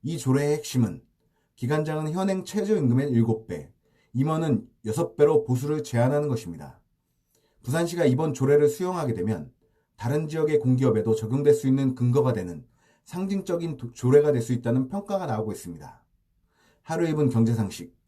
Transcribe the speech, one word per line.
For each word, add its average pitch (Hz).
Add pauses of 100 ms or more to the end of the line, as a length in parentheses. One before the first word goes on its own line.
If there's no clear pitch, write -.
이 160
조례의 143
핵심은 113 (500)
기관장은 151
현행 190
최저임금의 147
일곱 113
배, - (400)
임원은 151 (180)
여섯 160
배로 147
보수를 143
제한하는 135
것입니다. 80 (840)
부산시가 165
이번 139
조례를 143
수용하게 175
되면 87 (440)
다른 147
지역의 151
공기업에도 123
적용될 135
수 -
있는 131
근거가 120
되는 90 (380)
상징적인 175
도-, 120
조례가 143
될 120
수 127
있다는 123
평가가 196
나오고 110
있습니다. 73 (800)
하루 165
일 160
분 147
경제상식. 110 (120)